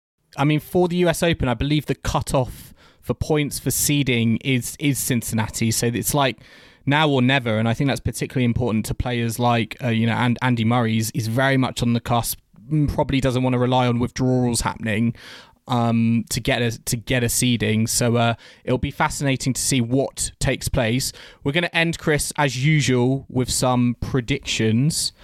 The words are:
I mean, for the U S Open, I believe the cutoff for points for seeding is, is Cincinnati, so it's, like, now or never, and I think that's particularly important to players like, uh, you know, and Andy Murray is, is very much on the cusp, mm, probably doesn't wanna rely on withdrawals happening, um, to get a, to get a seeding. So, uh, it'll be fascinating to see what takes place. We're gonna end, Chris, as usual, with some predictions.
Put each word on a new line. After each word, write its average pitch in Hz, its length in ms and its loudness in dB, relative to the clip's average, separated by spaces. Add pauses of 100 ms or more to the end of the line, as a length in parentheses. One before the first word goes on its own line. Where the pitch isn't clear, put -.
(380)
I 139 80 0
mean, 151 160 2
for 180 260 0
the 170 100 -4
U 175 120 2
S 156 140 -2
Open, 160 260 0
I 123 60 0
believe 143 320 -2
the 135 80 -2
cutoff - 800 -4 (280)
for - 120 -4
points - 460 -2
for 135 120 -4
seeding 127 680 2
is, 127 420 -2
is 143 180 0
Cincinnati, 113 760 -2
so 120 160 0
it's, - 260 -2
like, 139 240 0 (480)
now 147 240 2
or 135 120 2
never, 123 360 2
and 110 100 2
I 117 60 2
think 139 160 0
that's 120 100 -2
particularly - 460 -2
important 113 400 0
to 127 80 -4
players 120 460 -4
like, 120 440 0
uh, 127 60 0
you 113 180 2
know, 113 60 2
and 117 280 2
Andy 123 220 0
Murray 113 340 2
is, 110 160 -2
is 110 140 -4
very 131 300 2
much 127 260 -2
on 117 100 2
the 117 60 2
cusp, - 400 -2 (320)
mm, 151 160 2
probably 135 320 0
doesn't 127 240 0
wanna 127 160 2
rely 127 280 2
on 120 120 2
withdrawals 123 600 0
happening, 113 540 -2 (520)
um, 117 600 2
to - 100 -4
get 120 220 0
a, 117 240 -4
to - 120 -2
get 123 260 -2
a 117 60 0
seeding. 110 580 2
So, 117 300 0
uh, 117 160 2 (300)
it'll 127 140 -2
be 139 140 -4
fascinating 139 600 0
to - 80 -4
see - 200 2
what 127 580 -2
takes - 280 -2
place. 123 440 0 (320)
We're 139 100 -2
gonna 175 200 0
end, 165 260 0
Chris, 151 380 0
as 131 280 0
usual, 131 640 2
with 127 220 -2
some 123 480 2
predictions. 123 1120 0 (120)